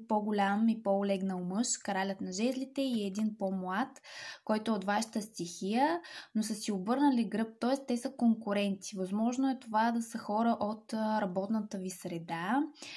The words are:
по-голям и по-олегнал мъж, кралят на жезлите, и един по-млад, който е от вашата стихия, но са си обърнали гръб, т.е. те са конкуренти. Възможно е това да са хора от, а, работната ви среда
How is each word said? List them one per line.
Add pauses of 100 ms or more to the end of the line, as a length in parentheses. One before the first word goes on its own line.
по-голям
и
по-олегнал
мъж,
кралят
на
жезлите,
и
един
по-млад, (440)
който
е
от
вашата
стихия, (340)
но
са
си
обърнали
гръб, (120)
т.е.
те
са
конкуренти.
Възможно
е
това
да
са
хора
от,
а,
работната
ви
среда (340)